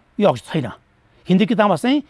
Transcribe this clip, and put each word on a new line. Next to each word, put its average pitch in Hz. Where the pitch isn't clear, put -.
यो 202
अक्षर 127
छैन। 123
हिन्दी 190
किताबमा 208
चाहिँ 262